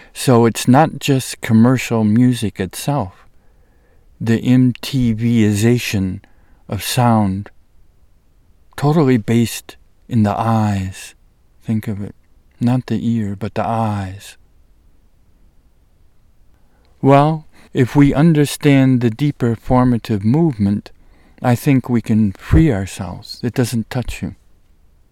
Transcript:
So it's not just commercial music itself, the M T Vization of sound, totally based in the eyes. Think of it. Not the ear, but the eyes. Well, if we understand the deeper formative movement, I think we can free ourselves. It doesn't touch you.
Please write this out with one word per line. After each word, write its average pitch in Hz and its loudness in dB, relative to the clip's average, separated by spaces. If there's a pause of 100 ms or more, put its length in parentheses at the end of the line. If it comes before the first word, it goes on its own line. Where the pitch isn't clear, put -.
(140)
So 117 2
it's - -2
not 139 2
just - -4
commercial 117 2
music 117 0
itself, 101 -6 (920)
the 113 0
M 127 4
T 123 -2
Vization 107 0 (460)
of 92 -8
sound, 107 0 (1200)
totally 143 2
based 113 -2 (300)
in 113 0
the 101 0
eyes. 104 -4 (480)
Think 110 -4
of 101 -8
it. - -14 (440)
Not 127 0
the 110 -4
ear, 107 -2
but 101 -10
the 107 -4
eyes. 101 -6 (2750)
Well, 147 4 (280)
if - 0
we 143 6
understand 139 2
the 120 0
deeper 120 -2
formative 120 0
movement, 110 0 (500)
I 123 2
think 131 0
we 120 0
can 107 0
free 160 2
ourselves. 95 -8
It 120 -6
doesn't 117 -2
touch - -8
you. 90 -10 (760)